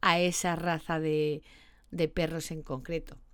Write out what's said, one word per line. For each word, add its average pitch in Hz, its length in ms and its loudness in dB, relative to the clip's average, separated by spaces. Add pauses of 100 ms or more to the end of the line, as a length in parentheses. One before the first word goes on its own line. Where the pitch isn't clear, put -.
a 175 180 6
esa 180 360 2
raza 165 440 0
de, 151 440 0 (480)
de 170 160 0
perros 160 440 -2
en 156 120 -8
concreto. 143 540 -6 (160)